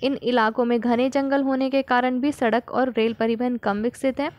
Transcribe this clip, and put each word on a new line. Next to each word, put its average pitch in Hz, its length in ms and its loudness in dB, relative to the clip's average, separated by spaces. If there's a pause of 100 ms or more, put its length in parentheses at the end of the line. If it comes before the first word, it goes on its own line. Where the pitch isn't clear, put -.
इन 262 200 -2
इलाकों 233 420 2
में 240 160 0
घने 240 300 2
जंगल 277 320 0
होने 262 280 0
के 269 120 2
कारण 254 380 0
भी 285 120 0
सड़क 233 380 0
और 254 220 0
रेल 226 200 0
परिवहन 226 440 -2
कम 202 200 -2
विकसित 247 440 -2
है। 294 180 -4